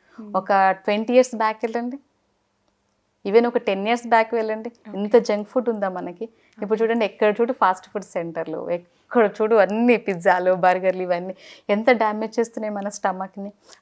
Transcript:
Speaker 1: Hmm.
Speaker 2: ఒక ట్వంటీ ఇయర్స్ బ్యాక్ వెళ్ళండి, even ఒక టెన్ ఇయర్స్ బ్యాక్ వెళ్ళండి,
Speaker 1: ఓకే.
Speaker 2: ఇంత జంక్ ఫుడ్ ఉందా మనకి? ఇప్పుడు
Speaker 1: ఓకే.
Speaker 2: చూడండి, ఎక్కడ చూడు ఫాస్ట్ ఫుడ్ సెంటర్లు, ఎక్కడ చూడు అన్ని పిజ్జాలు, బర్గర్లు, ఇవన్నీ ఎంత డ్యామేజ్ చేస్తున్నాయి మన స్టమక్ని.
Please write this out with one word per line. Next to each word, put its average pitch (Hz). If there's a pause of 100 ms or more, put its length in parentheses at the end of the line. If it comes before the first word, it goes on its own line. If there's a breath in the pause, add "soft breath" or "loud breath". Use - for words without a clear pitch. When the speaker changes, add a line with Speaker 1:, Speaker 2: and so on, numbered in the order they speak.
(200 loud breath)
Speaker 1:
Hmm. 208
Speaker 2:
ఒక 196
ట్వంటీ 214
ఇయర్స్ 254
బ్యాక్ 220
వెళ్ళండి, 240 (1300)
even 233
ఒక 240
టెన్ 202
ఇయర్స్ 240
బ్యాక్ 226
వెళ్ళండి, 220 (160)
Speaker 1:
ఓకే. 196
Speaker 2:
ఇంత 208
జంక్ 208
ఫుడ్ 247
ఉందా 208
మనకి? 180
ఇప్పుడు -
Speaker 1:
ఓకే. 220
Speaker 2:
చూడండి, 226
ఎక్కడ 208
చూడు 233
ఫాస్ట్ -
ఫుడ్ 196
సెంటర్లు, 165
ఎక్కడ 196 (120)
చూడు 220
అన్ని 220
పిజ్జాలు, 185
బర్గర్లు, 185
ఇవన్నీ 180 (360 soft breath)
ఎంత 220
డ్యామేజ్ 220
చేస్తున్నాయి 220
మన 202
స్టమక్ని. 196 (300 soft breath)